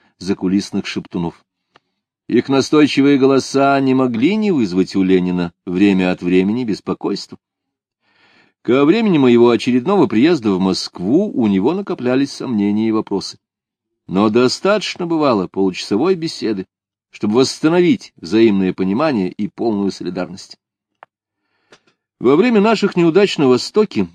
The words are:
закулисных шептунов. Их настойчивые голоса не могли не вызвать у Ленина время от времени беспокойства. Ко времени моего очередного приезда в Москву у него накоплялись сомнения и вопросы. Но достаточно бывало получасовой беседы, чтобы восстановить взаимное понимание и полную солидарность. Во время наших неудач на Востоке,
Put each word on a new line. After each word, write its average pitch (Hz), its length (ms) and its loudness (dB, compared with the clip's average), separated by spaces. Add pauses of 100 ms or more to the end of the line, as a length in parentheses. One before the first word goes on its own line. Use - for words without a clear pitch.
(160)
закулисных 95 720 -4
шептунов. 85 580 -10 (840)
Их - 220 0
настойчивые 139 720 2
голоса 139 600 2
не 135 120 0
могли 131 440 0
не 208 160 0
вызвать 95 440 -2
у 98 60 2
Ленина 90 500 0 (140)
время 92 460 2
от 87 100 -8
времени 92 420 0
беспокойства. 95 760 -8 (1200)
Ко 139 240 2
времени 202 320 2
моего 120 320 6
очередного 127 560 0
приезда 113 460 0
в 92 80 -2
Москву 98 680 -2
у 113 180 -2
него 101 260 0
накоплялись 139 580 -4
сомнения 107 560 -2
и 110 40 0
вопросы. 101 460 -6 (680)
Но 98 220 2
достаточно 170 800 0
бывало 143 400 0
получасовой 101 680 -2
беседы, 113 520 -8 (440)
чтобы 104 260 -4
восстановить 156 800 0
взаимное 95 560 2
понимание 101 580 -2
и 101 180 -8
полную 101 440 -4
солидарность. 90 640 -12 (1600)
Во 135 180 4
время 226 240 4
наших 208 360 0
неудач 175 420 2
на 151 100 2
Востоке, 190 680 0